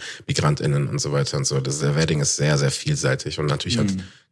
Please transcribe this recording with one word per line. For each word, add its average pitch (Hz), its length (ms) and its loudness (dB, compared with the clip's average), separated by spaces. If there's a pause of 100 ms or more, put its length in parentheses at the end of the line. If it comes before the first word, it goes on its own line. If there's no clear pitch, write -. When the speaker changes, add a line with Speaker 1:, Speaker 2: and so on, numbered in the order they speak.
(260)
Speaker 1:
MigrantInnen 73 600 2
und 71 100 -4
so 71 140 -2
weiter 71 240 0
und 69 100 0
so. 69 140 0
Das, 67 200 -4
der 71 140 2
Wedding 78 260 2
ist - 160 0
sehr, - 200 4
sehr 71 140 2
vielseitig. - 680 -2
Und 76 60 -2
natürlich - 320 0
hat, 107 120 2
Speaker 2:
Mhm. 92 160 -2 (280)